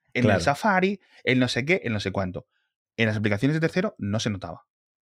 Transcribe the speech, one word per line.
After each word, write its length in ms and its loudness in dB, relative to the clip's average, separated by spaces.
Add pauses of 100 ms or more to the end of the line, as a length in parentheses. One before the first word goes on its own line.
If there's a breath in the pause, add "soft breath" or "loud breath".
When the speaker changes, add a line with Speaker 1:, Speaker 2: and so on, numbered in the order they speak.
(140)
Speaker 1:
En 80 0
Speaker 2:
Claro. 160 4
Speaker 1:
el 60 -4
Safari, 560 2 (240 soft breath)
en 140 4
no 100 4
sé 160 -2
qué, 200 0
en 80 -2
no 80 -2
sé 100 -4
cuánto. 360 -4 (500)
En 100 2
las 100 0
aplicaciones 380 0
de 60 -2
tercero 380 -2
no 220 -2
se 100 -2
notaba. 360 -10 (360)